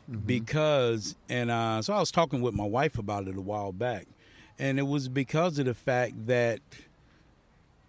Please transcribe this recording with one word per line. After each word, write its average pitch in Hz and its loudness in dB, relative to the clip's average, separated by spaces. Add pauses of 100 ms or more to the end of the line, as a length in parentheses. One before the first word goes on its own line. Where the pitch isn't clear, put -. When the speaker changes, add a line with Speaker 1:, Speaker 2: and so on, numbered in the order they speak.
(100)
Speaker 1:
Mm-hmm. 107 -6
Speaker 2:
Because, 123 2 (120)
and, 123 0
uh, 113 2
so 202 -2
I 208 2
was 160 2
talking 147 2
with 123 2
my 104 0
wife 123 0
about 101 -4
it 95 -6
a 98 -6
while 101 -4
back, 104 -4 (520)
and 135 0
it 143 2
was 139 -2
because 147 0
of 135 2
the 120 0
fact 120 0
that 120 2 (1300)